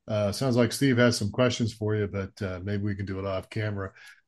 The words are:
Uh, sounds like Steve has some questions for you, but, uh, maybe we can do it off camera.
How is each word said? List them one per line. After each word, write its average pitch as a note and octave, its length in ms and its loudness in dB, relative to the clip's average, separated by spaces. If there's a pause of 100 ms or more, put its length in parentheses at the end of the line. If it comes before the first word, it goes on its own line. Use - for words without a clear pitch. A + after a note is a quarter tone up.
Uh, G#2 240 0
sounds B2+ 240 0
like A#2+ 160 4
Steve C3+ 240 2
has A#2+ 220 6
some G2+ 120 -2
questions B2 440 0
for G#2+ 200 -2
you, G#2 120 0
but, G2 340 -8
uh, F#2 220 -4
maybe G2+ 200 -2
we G#2 120 -2
can G2 100 -6
do F#2+ 140 -6
it G2 80 -6
off F#2+ 240 -4
camera. G#2 420 -6 (360)